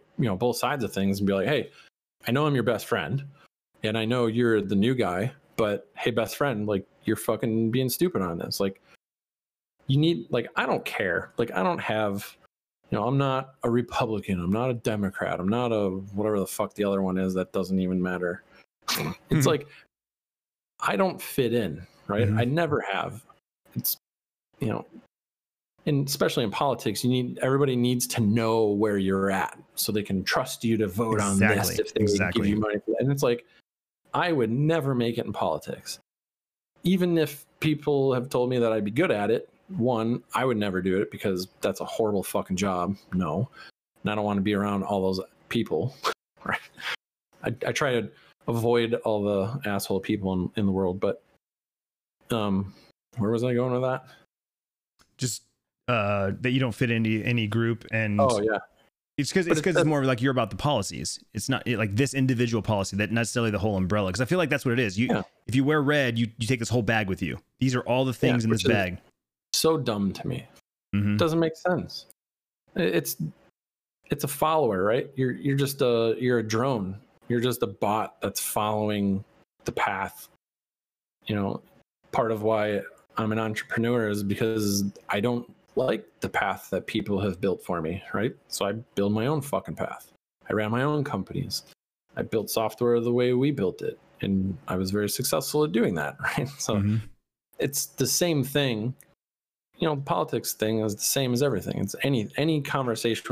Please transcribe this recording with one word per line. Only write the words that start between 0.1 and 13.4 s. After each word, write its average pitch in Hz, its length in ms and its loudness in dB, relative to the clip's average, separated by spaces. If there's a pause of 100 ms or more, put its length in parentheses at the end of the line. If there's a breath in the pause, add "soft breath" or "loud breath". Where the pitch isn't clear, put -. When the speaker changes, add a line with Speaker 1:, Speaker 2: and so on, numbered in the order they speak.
Speaker 1:
you 143 80 0
know, 98 100 0
both 120 220 0
sides 131 260 -2
of 98 100 -4
things 98 260 0
and 101 80 2
be 98 60 2
like, 98 140 2
"Hey, 147 240 0 (560 loud breath)
I 117 40 0
know 143 140 2
I'm 147 100 2
your 120 80 2
best 107 220 0
friend, 107 380 -2 (600 soft breath)
and 110 140 0
I 110 80 0
know 120 220 2
you're 113 340 4
the 98 140 -2
new 110 200 4
guy, 101 360 0 (240)
but 104 400 0
hey, - 160 -2
best 110 240 -2
friend, 110 320 -2
like, 101 180 0 (200)
you're 110 100 2
fucking 113 560 0
being 127 180 0
stupid 170 320 0
on 85 160 -2
this." - 220 -6
Like, 98 220 0 (1040 soft breath)
you 135 100 2
need, 165 320 2
like, 117 260 0
I 226 100 0
don't 214 200 -2
care. 92 520 -2
Like, 117 140 0
I - 120 0
don't 175 160 0
have, 104 560 -2 (560)
you 107 60 0
know, 104 100 0
I'm 139 100 2
not 135 460 0